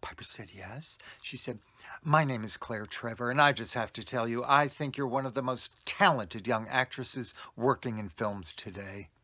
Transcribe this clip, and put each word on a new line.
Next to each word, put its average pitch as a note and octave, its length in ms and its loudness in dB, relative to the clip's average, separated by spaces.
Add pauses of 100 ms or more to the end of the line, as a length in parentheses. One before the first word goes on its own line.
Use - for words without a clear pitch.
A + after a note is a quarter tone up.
Piper - 220 -10
said, - 300 -10
Yes. G2 440 -12 (240)
She - 160 -10
said, B2 220 -4 (440)
My D#3 200 6
name B2+ 200 0
is G#2+ 140 -6
Claire G#2+ 280 -6
Trevor, A#2 440 -4
and C#3 120 4
I C#3+ 100 10
just A#2+ 220 -2
have A2+ 200 -2
to A2 100 -8
tell A#2 240 0
you, A#2 160 0
I C#3 240 6
think C3+ 300 -4
you're C#3+ 100 0
one C3+ 180 0
of B2+ 80 -4
the C3+ 80 -2
most B2+ 300 -2 (140)
talented A#2 600 4
young A2+ 200 2
actresses B2+ 680 -2 (220)
working A#2+ 420 0
in G#2 120 -6
films G2+ 440 -4
today. G2 560 -12 (140)